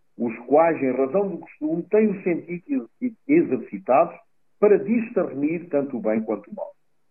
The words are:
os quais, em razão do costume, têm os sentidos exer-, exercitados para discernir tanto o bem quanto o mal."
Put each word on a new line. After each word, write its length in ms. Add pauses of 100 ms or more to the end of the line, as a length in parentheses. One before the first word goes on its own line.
(180)
os 180 (120)
quais, 340
em 100
razão 380
do 80
costume, 460
têm 260
os 140
sentidos 640 (100)
exer-, 160 (120)
exercitados 920 (420)
para 200
discernir 880
tanto 280
o 40
bem 220
quanto 260
o 60
mal." 180 (380)